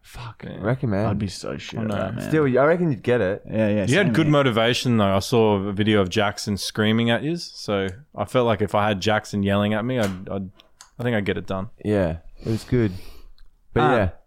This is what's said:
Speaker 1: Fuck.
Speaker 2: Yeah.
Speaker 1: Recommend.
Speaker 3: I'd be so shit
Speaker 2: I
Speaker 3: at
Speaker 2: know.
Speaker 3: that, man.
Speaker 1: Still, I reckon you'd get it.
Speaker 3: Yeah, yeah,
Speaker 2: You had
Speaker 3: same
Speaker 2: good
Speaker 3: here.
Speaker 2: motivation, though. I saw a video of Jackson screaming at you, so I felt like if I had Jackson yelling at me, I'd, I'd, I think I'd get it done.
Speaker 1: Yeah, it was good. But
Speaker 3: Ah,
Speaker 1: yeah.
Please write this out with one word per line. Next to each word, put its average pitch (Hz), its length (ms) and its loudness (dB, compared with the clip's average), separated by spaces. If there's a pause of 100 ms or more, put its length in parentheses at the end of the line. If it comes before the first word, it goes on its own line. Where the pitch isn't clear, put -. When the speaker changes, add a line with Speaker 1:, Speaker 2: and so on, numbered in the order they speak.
Speaker 1:
Fuck. - 480 -18
Speaker 2:
Yeah. - 140 -12
Speaker 1:
Recommend. 110 440 0
Speaker 3:
I'd 101 120 0
be 104 100 -2
so - 300 -8
shit - 220 -10
Speaker 2:
I - 20 -4
Speaker 3:
at 110 60 -4
Speaker 2:
know. 104 80 -4
Speaker 3:
that, 95 200 -4
man. - 140 -8
Speaker 1:
Still, 156 140 4 (140)
I 135 60 6
reckon 170 260 2
you'd 160 120 -4
get 123 180 2
it. 95 260 0
Speaker 3:
Yeah, 107 220 0
yeah, 104 60 2 (120)
Speaker 2:
You 139 120 4
had 202 80 4
Speaker 3:
same 139 80 2
Speaker 2:
good 156 120 4
Speaker 3:
here. 147 60 4
Speaker 2:
motivation, 123 640 2
though. 98 180 4
I 98 40 4
saw 110 380 4 (120)
a 104 40 -4
video 104 280 2
of 92 80 2
Jackson 101 480 -2
screaming 110 540 0
at 113 120 0
you, 160 140 -4
so 98 520 -4 (280)
I 107 80 -4
felt 123 220 0
like 107 160 2
if 101 120 -2
I 104 140 2
had 98 140 0
Jackson 104 400 0
yelling 101 320 2
at 110 100 -2
me, 127 140 -2
I'd, 98 320 -2
I'd, 95 200 -8 (480)
I - 60 -10
think 120 100 0
I'd 101 120 0
get 95 120 -2
it 87 80 -10
done. 95 220 -6 (160)
Speaker 1:
Yeah, 92 340 0 (260)
it - 40 -4
was 110 160 -2
good. 113 280 0 (800)
But - 100 2
Speaker 3:
Ah, 147 140 4
Speaker 1:
yeah. 95 140 2 (160)